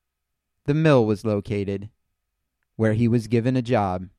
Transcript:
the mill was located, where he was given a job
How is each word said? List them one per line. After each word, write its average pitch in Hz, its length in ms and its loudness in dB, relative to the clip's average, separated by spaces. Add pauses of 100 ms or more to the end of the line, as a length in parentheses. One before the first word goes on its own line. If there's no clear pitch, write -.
(640)
the 143 80 0
mill 147 320 4
was 107 180 -2
located, 101 680 -4 (840)
where 110 180 0
he 117 140 0
was 113 200 0
given 117 280 0
a 131 60 -2
job 101 460 -2 (120)